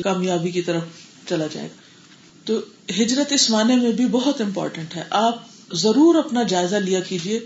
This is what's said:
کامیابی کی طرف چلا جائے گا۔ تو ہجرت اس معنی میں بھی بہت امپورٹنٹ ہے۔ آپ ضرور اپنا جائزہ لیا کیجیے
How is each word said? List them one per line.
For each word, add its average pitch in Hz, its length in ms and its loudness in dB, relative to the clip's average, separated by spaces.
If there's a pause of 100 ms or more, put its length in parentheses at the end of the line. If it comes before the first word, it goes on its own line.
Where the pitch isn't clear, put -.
کامیابی 180 460 0
کی 175 120 -2
طرف 170 200 -2 (460)
چلا 160 240 -2
جائے 156 160 -10
گا۔ - 140 -20 (600)
تو 220 160 -2 (400)
ہجرت 262 320 0
اس 262 180 2
معنی 220 260 4
میں 240 160 2
بھی 240 140 0
بہت 247 340 0
امپورٹنٹ 170 560 -6
ہے۔ 160 140 -8
آپ 226 320 0 (300)
ضرور 220 420 6
اپنا 240 280 2
جائزہ 180 340 0
لیا 185 240 0
کیجیے 185 460 -4